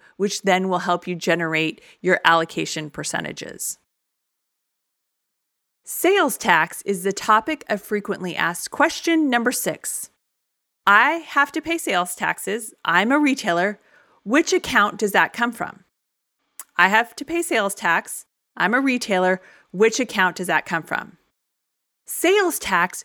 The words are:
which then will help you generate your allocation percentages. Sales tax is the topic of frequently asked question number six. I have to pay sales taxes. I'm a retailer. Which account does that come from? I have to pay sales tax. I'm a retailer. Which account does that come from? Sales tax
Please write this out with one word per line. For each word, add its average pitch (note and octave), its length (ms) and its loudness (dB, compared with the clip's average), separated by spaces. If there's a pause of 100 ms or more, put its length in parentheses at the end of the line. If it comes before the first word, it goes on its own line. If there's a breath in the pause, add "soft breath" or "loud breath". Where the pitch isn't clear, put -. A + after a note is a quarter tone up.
(180 soft breath)
which G3 260 -4
then F#3+ 260 2
will F3 100 0
help F3 280 -2
you F3+ 80 -4
generate D#3+ 640 -2 (200 soft breath)
your F3+ 220 2
allocation D#3+ 640 2
percentages. - 920 -8 (2000)
Sales F4+ 540 0
tax E3+ 460 0
is F#3 200 -4
the G3 100 -2
topic A3 560 0
of G3+ 120 -4
frequently G3 540 -6
asked - 360 -4
question D#4+ 580 0
number A#3+ 220 0
six. - 580 -8 (760)
I C4+ 420 4
have D4 260 0
to D#4 80 -4
pay E4 160 -4
sales F3+ 380 -2
taxes. F#3+ 580 -4 (120)
I'm F#3+ 260 2
a D4 80 4
retailer. G#3 600 0 (440 soft breath)
Which C#4+ 300 2
account A#3+ 440 2
does G#3 140 -2
that F3+ 220 2
come A#3+ 180 -2
from? - 320 -10 (920)
I F3+ 120 6
have A3+ 280 2
to C#4 80 -12
pay E4+ 160 -2
sales G#3+ 340 0
tax. - 500 -2 (300)
I'm F3+ 180 0
a C4 60 2
retailer. G3+ 640 0 (300 soft breath)
Which A3 280 2
account F#3 380 0
does F#3 100 -6
that D#3+ 180 0
come E3 180 -4
from? - 340 -8 (880)
Sales F#4 520 0
tax F3+ 480 -2